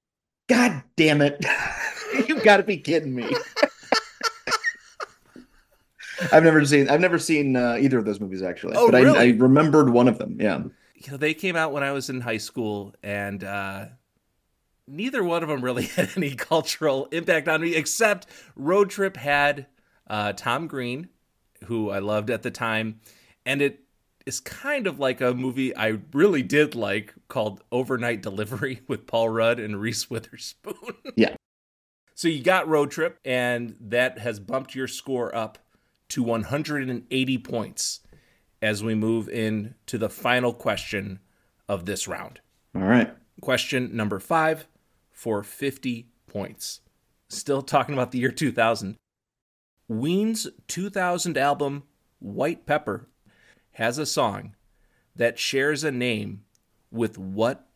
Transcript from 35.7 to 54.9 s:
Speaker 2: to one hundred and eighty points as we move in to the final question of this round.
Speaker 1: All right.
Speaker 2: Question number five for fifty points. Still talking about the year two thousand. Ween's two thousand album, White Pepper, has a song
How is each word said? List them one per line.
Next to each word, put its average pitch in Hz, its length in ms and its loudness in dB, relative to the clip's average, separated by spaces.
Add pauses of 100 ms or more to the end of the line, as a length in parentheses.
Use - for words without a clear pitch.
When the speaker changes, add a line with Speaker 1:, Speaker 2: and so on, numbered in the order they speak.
Speaker 2:
to 135 120 -2
one 113 220 0
hundred 143 440 -4
and 123 220 -8
eighty 131 280 0
points - 640 -8 (600)
as 107 240 -2
we 110 100 -2
move 110 340 -2
in 110 460 -4 (120)
to 120 120 -6
the 107 120 -4
final 123 420 0
question 98 640 -6 (500)
of 90 180 -4
this 98 200 -6
round. - 340 -12 (360)
Speaker 1:
All 95 60 -2
right. 120 300 4 (280)
Speaker 2:
Question 127 560 -2
number 104 240 -2
five 160 480 -2 (420)
for 107 320 -4
fifty 127 680 -8 (180)
points. - 520 -10 (480)
Still 139 340 -4
talking 139 320 0
about 123 180 -2
the 127 60 -4
year 123 120 0
two 143 220 -2
thousand. 113 440 0 (920)
Ween's 185 580 -2 (220)
two 190 220 -6
thousand 180 480 -2
album, 143 460 0 (360)
White 131 460 -4
Pepper, 143 420 -4 (640)
has 120 260 -2
a 147 80 -6
song 104 480 -4 (600)